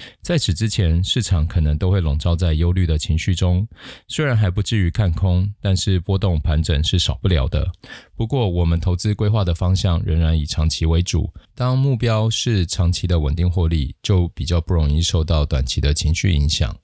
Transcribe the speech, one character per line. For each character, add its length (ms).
在 120
此 160
之 160
前， 360
市 180
场 240
可 160
能 160
都 140
会 100
笼 160
罩 180
在 180
忧 180
虑 160
的 100
情 180
绪 200
中， 320
虽 180
然 100
还 140
不 140
至 140
于 120
看 220
空， 500
但 160
是 220
波 180
动 220
盘 220
整 220
是 140
少 240
不 60
了 200
的。 240
不 100
过， 240
我 160
们 140
投 160
资 180
规 160
划 140
的 100
方 220
向 280
仍 160
然 180
以 60
长 240
期 200
为 160
主， 280
当 240
目 180
标 360
是 340
长 260
期 140
的 140
稳 160
定 120
获 200
利， 340
就 280
比 140
较 160
不 140
容 180
易 120
受 200
到 220
短 180
期 160
的 140
情 220
绪 160
影 180
响。 340